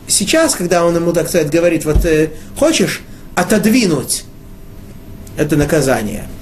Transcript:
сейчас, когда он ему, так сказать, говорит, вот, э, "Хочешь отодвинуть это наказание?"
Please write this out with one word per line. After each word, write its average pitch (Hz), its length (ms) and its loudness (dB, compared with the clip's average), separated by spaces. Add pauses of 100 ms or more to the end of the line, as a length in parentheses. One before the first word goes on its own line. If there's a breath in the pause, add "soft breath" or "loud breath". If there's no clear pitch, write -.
сейчас, 311 480 2
когда 175 320 2
он 170 100 2
ему, 170 160 0
так 160 160 0
сказать, 156 220 0
говорит, 170 340 2
вот, 151 220 2
э, 156 240 2 (260 loud breath)
"Хочешь 277 460 2 (320 loud breath)
отодвинуть 202 920 2 (1120)
это 147 200 0
наказание?" 131 680 0 (160)